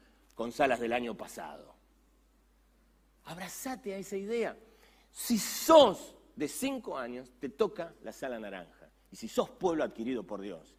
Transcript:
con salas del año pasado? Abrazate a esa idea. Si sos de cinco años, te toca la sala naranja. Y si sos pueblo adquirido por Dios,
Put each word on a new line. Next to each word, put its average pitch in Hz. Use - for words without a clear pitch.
con 117
salas 131
del 117
año 120
pasado? 73
Abrazate 185
a 196
esa 196
idea. 196
Si -
sos -
de 147
cinco 240
años, 123
te 139
toca 170
la 107
sala 127
naranja. 95
Y 190
si 226
sos -
pueblo 165
adquirido 113
por 98
Dios, 95